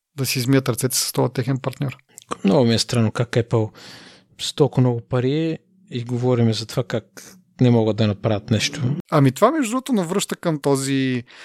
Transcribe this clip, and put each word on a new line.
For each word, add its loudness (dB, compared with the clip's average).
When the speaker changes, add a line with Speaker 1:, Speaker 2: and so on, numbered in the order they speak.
Speaker 1:
да -2
си -2
измият 2
ръцете -2
с -4
този 0
техен -2
партньор. -8
Speaker 2:
Много 4
ми 4
е 2
странно 0
как -4
Apple 0
с -6
толкова 2
много 2
пари -2
и -8
говорим 2
за -8
това -4
как -6
не 6
могат 2
да 2
направят -2
нещо. -2
Speaker 1:
Ами 4
това, 4
между -2
другото, -4
навръща -2
към -2
този 0